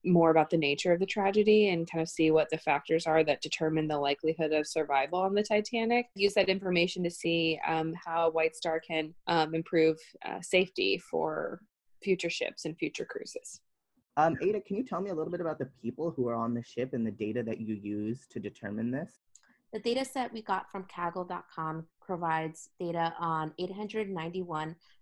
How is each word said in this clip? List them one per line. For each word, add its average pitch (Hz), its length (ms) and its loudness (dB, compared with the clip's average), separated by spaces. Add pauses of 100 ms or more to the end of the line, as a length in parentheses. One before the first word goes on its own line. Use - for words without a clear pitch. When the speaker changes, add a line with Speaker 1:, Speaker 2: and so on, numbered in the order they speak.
Speaker 1:
more 170 220 8
about 156 220 6
the 175 80 4
nature 147 340 2
of 175 80 2
the 190 60 0
tragedy 208 640 4
and 165 200 0
kind 165 120 -2
of 165 80 -2
see 160 200 4
what 156 200 4
the 156 80 -2
factors 160 480 0
are 160 180 4
that 151 160 0
determine 156 480 0
the 151 80 0
likelihood 156 560 0
of 151 140 2
survival 147 520 0
on 190 140 2
the 208 100 2
Titanic. 226 640 0 (100)
Use 196 200 2
that 190 160 4
information 180 520 0
to 175 80 0
see, 165 560 0
um, 160 280 -2
how 165 360 0
White 160 240 0
Star 165 240 -2
can, 160 360 -4 (140)
um, 160 260 2
improve, 160 420 4 (300)
uh, - 160 -6
safety 185 560 2 (120)
for 160 480 -2 (440)
future 180 260 0
ships - 380 -6
and 160 100 -6
future - 300 -6
cruises. - 560 -12 (560)
Speaker 2:
Um, 160 240 2
Ada, 202 180 0
can 196 160 -6
you 254 80 -2
tell 180 160 -4
me 202 80 -4
a 185 60 -4
little 156 160 -4
bit 175 100 -6
about 160 180 -4
the 135 120 -6 (100)
people 151 300 -6
who 123 180 -2
are 117 60 -2
on 117 180 0
the 117 100 -4
ship 127 300 -6
and 117 140 -2
the 110 40 0
data 110 320 -4
that 110 160 -4
you 110 160 -4
use 104 520 -4
to - 120 -10
determine 104 520 -6
this? 147 300 -6 (520)
Speaker 3:
The 220 80 -6
data 247 240 -2
set 247 300 -6
we 220 80 -8
got 190 280 -4
from 190 140 -8
kaggle 175 420 -6
dot 175 240 -8
com 160 360 -6 (160)
provides 160 680 -2 (100)
data 170 400 -2
on 160 400 -2
eight 180 140 -6
hundred 208 380 -6
ninety-one 170 680 -6 (260)